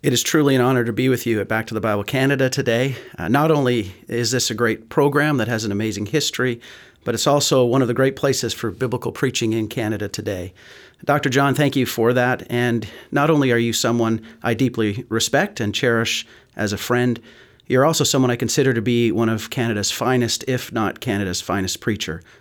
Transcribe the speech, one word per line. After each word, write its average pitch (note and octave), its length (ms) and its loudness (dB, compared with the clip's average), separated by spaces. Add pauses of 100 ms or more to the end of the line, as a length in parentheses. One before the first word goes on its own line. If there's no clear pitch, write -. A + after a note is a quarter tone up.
It C#3+ 120 0
is A#2+ 100 0
truly C#3+ 320 4
an B2+ 60 4
honor B2 240 4
to A#2 80 -2
be B2+ 160 2
with A#2+ 180 0
you G#2+ 140 2
at - 80 -6
Back A2 180 -2
to - 60 -10
the G#2+ 80 -4
Bible G#2 240 0
Canada C3+ 440 2
today. B2+ 460 0 (240)
Uh, E2+ 80 -6
not D3 240 4
only B2 400 2 (160)
is A#2 240 -2
this B2+ 180 0
a A#2 60 -6
great A2+ 320 -2
program D3 500 2
that A2 120 0
has A2 140 -2
an G#2+ 80 -4
amazing G#2 360 -4
history, B2+ 520 -2 (440)
but A#2+ 100 -4
it's A2+ 140 -2
also C#3 380 4
one B2 180 2
of A#2 40 0
the A#2+ 60 0
great C3+ 220 2
places B2+ 360 0
for A2 200 -6
biblical A#2+ 400 -4
preaching A2+ 420 -2
in A2+ 140 -2
Canada G#2+ 400 -4
today. G2 480 -6 (500)
Doctor C#3+ 240 2
John, C#3 240 2
thank C#3 220 0
you B2+ 100 2
for A#2 280 2
that. B2 360 0
And A#2+ 380 0 (240)
not C#3+ 200 2
only C#3 200 4
are A#2 60 4
you A#2 160 2
someone A2+ 520 0 (160)
I A2+ 140 0
deeply A2+ 540 0
respect C#3 500 0
and G#2+ 140 -2
cherish A#2 520 0 (300)
as G#2 180 -2
a F#2+ 60 -6
friend, B2 400 0 (480)
you're B2+ 180 4
also D#3 180 2
someone C3 280 2
I A#2+ 40 0
consider C3 380 0
to A2+ 80 0
be A#2 300 2
one A2+ 180 2
of A2 220 -4
Canada's A2 400 -2
finest, A#2+ 560 0
if B2+ 240 -4
not A2 280 -4
Canada's G2+ 420 -4
finest F#2+ 380 -4
preacher. E2 440 -6 (180)